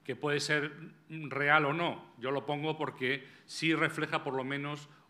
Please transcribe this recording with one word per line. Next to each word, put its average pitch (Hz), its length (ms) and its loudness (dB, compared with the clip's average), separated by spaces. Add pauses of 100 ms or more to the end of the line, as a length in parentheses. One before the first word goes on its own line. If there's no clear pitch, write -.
que 123 120 -6
puede 147 240 0
ser 147 320 0 (360)
real 147 560 4
o 143 80 4
no, 160 460 -2
yo 123 120 -2
lo 143 140 0
pongo 147 320 -2
porque 135 500 -2 (200)
sí 160 280 0
refleja 156 500 0
por 139 100 -4
lo 131 80 0
menos 143 460 -6 (220)